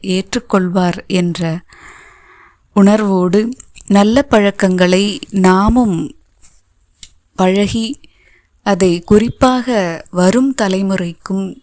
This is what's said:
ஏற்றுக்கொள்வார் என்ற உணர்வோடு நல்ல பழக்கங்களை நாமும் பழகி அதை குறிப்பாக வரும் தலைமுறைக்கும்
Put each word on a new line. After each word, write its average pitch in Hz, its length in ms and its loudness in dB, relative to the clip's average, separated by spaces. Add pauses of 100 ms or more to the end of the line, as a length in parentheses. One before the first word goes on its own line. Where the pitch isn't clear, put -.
ஏற்றுக்கொள்வார் 185 880 -2 (140)
என்ற 175 280 -2 (1300)
உணர்வோடு 196 640 2 (480)
நல்ல 214 360 2
பழக்கங்களை 190 840 2 (340)
நாமும் 196 580 2 (1400)
பழகி 202 500 0 (800)
அதை 190 260 2 (120)
குறிப்பாக 240 640 0 (440)
வரும் 196 420 2
தலைமுறைக்கும் 190 920 -4 (180)